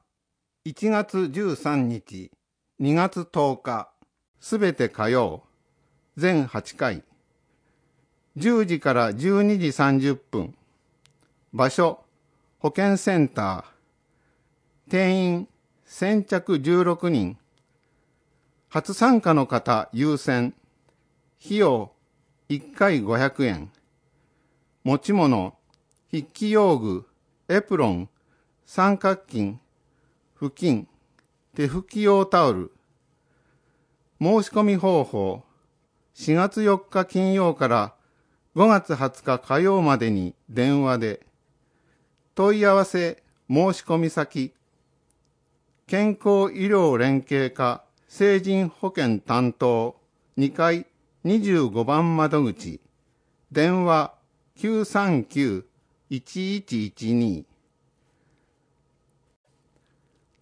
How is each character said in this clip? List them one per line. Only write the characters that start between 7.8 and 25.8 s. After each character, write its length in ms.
十 300
時 160
か 140
ら 200
十 300
二 160
時 100
三 300
十 160
分。 360
場 180
所、 340
保 140
健 260
セ 180
ン 120
タ 360
ー。 20
定 220
員、 360
先 380
着 340
十 240
六 260
人。 300
初 200
参 260
加 140
の 120
方 460
優 240
先。 380
費 140
用、 340
一 240
回 300
五 160
百 260
円。 260
持 160
ち 140
物、 420